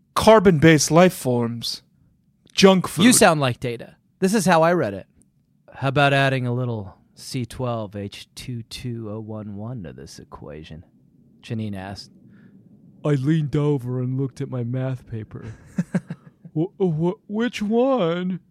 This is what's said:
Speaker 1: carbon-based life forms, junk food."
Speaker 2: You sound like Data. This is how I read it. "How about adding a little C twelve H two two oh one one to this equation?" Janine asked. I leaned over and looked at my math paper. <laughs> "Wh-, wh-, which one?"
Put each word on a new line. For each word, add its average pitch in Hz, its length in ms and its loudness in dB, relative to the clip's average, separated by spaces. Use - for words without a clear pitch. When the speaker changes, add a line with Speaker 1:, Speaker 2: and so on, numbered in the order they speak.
Speaker 1:
carbon-based 165 760 6
life 175 220 6
forms, 117 720 -4
junk 190 340 6
food." 175 180 2
Speaker 2:
You 247 80 8
sound 165 280 6
like 127 180 -2
Data. - 360 -8
This 190 140 0
is 196 120 0
how 165 180 4
I 170 100 4
read 120 200 -2
it. 95 140 -12
"How 135 160 -4
about 139 240 2
adding 135 340 0
a 120 60 -2
little 117 420 -6
C 123 300 -8
twelve 113 500 -8
H 101 400 -12
two 120 280 -12
two 113 480 -12
oh 110 80 -10
one 107 360 -12
one 110 280 -12
to 69 100 -14
this - 260 -18
equation?" 78 640 -16
Janine 110 340 -8
asked. 95 360 -14
I 151 60 0
leaned 147 440 0
over 131 460 -2
and 131 180 -4
looked 139 220 -6
at 135 80 -8
my 123 140 -6
math 131 440 -6
paper. 110 380 -12
<laughs> - 580 -12
"Wh-, 165 220 -2
wh-, 175 500 -2
which 220 320 -4
one?" 196 760 0